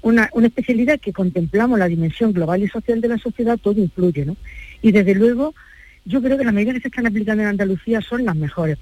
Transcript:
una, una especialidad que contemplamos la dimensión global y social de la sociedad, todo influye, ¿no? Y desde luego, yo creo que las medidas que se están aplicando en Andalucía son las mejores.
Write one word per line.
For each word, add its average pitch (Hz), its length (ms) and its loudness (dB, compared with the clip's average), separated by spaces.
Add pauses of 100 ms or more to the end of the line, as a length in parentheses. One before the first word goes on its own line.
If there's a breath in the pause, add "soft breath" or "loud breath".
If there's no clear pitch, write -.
una, 226 320 2
una 233 140 4
especialidad 247 520 0
que 196 140 -8
contemplamos 190 680 0
la 180 80 2
dimensión 170 460 0
global 175 280 0
y 208 60 0
social 226 320 -2
de 233 80 -2
la 233 100 0
sociedad, 233 400 -2
todo 208 220 0
influye, 175 460 0
¿no? 165 100 -6 (460 loud breath)
Y 220 100 6
desde 190 240 4
luego, 240 400 2 (480 loud breath)
yo 226 180 -2
creo 262 160 0
que 269 60 0
las 233 100 0
medidas 214 220 0
que 240 60 -6
se - 80 -8
están 233 180 -4
aplicando 214 360 0
en 208 60 0
Andalucía 202 520 -2
son 240 240 -4
las 185 100 -2
mejores. 156 460 -2